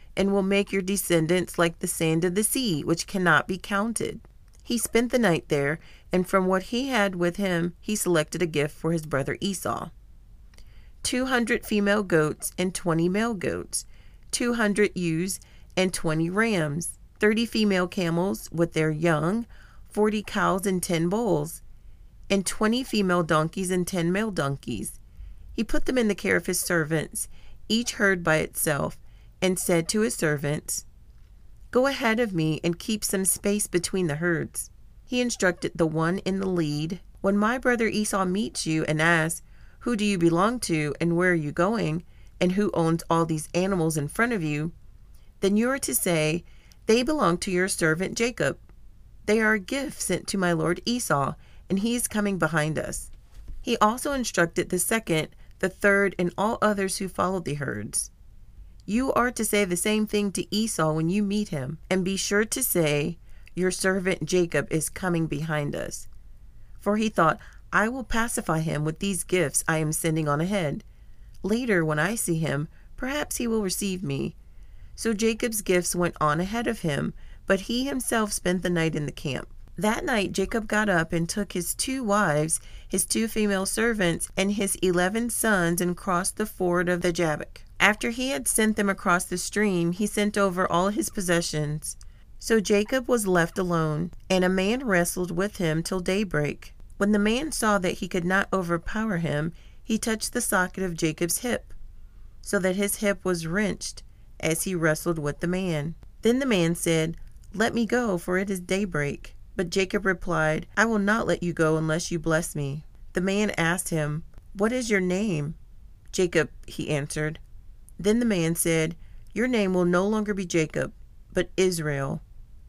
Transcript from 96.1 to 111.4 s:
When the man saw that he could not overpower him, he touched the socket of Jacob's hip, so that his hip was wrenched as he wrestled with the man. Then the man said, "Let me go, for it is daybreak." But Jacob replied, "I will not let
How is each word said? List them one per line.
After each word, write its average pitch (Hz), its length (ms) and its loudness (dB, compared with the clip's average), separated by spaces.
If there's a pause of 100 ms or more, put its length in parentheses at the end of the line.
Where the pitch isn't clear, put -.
When 202 140 2
the 208 80 4
man 233 320 2
saw 208 260 2
that 185 220 -2
he 196 80 -6
could 170 180 -2
not 190 260 2
overpower 185 640 -2
him, 156 340 -2 (320)
he 220 160 0
touched 220 340 -2
the 247 80 -2
socket 185 420 0
of 175 120 -2
Jacob's 165 440 0
hip, - 360 -4 (640)
so - 160 0
that 185 200 2
his 202 180 0
hip 202 280 0
was 175 220 0
wrenched 185 560 -4 (380)
as 160 240 0
he 190 100 -2
wrestled 165 460 0
with 143 220 -4
the 175 60 -2
man. 170 460 -2 (300)
Then 240 160 4
the 277 60 0
man 175 300 4
said, 165 420 0 (360)
"Let 196 200 2
me 226 120 2
go, 233 320 0
for 180 200 -2
it 196 120 -2
is 190 100 -4
daybreak." 175 760 -2 (220)
But 180 140 -2
Jacob 190 360 0
replied, 165 720 0
"I 202 80 4
will 226 160 2
not 208 260 2
let - 160 0